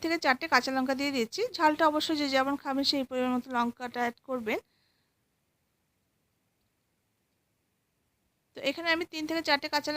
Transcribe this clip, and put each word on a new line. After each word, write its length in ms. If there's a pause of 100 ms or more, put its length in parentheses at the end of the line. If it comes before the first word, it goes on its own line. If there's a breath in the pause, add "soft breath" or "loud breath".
থেকে 140 (100)
চারটে 280
কাঁচা 220
লঙ্কা 240
দিয়ে 180
দিচ্ছি। 240 (160)
ঝালটা 340
অবশ্যই 300
যে 140
যেমন 180 (100)
খাবেন 280
সেই 180
পরিমাণ 260
মতো 220
লঙ্কাটা 460
অ্যাড 140 (120)
করবেন। 300 (4000)
তো 60 (100)
এখানে 260
আমি 180
তিন 160
থেকে 180
চারটে 260
কাঁচা 240